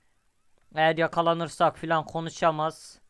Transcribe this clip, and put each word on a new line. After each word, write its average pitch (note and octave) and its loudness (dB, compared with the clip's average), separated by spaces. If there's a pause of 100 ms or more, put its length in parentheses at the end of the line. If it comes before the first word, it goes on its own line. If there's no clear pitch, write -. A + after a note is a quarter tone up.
(760)
Eğer D#3+ 2
yakalanırsak E3 0
filan D#3+ -2
konuşamaz. D#3+ -2